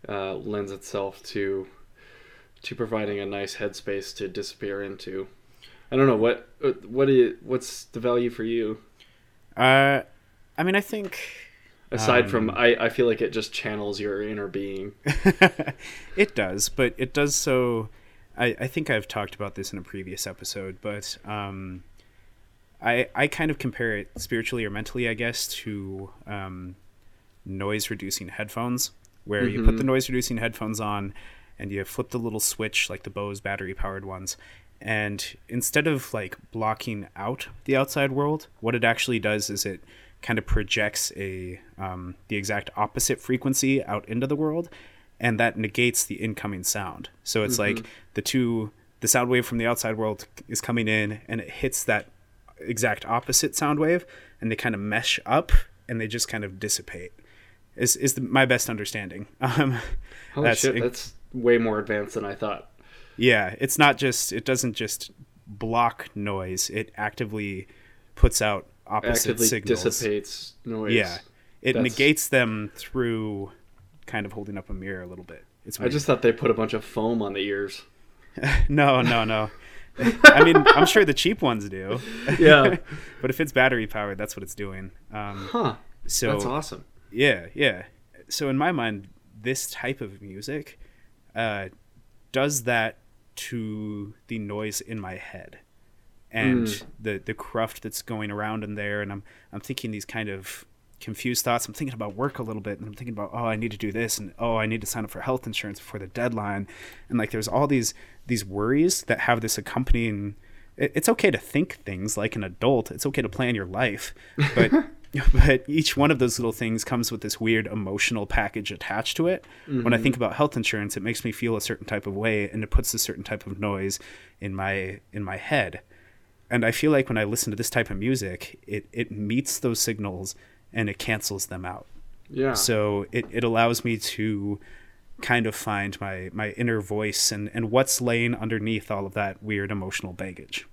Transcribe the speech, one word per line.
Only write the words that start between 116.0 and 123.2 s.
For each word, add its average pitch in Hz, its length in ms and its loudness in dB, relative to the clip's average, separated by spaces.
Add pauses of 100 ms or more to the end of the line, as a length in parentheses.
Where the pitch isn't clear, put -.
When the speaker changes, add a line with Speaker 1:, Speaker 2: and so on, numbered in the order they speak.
Speaker 2:
of 135 80 4
those 123 180 2
little 117 140 0
things 113 320 -2
comes 117 280 0
with 107 100 -8
this - 200 -6
weird 110 240 2
emotional 101 600 -2
package 104 440 -2
attached - 460 -4
to 160 100 2
it. 185 160 0 (220)
When 120 260 0
I 120 40 6
Speaker 1:
Mm-hmm. 113 80 0
Speaker 2:
think 127 140 4
about 117 180 0
health 147 200 2
insurance, 107 400 -2
it 107 60 -8
makes 107 240 -4
me 117 60 -2
feel 113 240 -2
a 104 60 -4
certain - 260 -6
type 104 180 -6
of 98 100 -6
way, 107 360 0
and 107 100 -6
it 107 80 -8
puts - 240 2
a 110 60 -4
certain - 240 -4